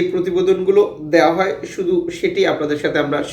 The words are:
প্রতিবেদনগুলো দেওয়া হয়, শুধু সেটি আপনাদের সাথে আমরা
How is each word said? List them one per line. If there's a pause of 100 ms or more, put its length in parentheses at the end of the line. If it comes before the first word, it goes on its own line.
(120)
প্রতিবেদনগুলো (320)
দেওয়া
হয়, (200)
শুধু (220)
সেটি (100)
আপনাদের
সাথে
আমরা (140)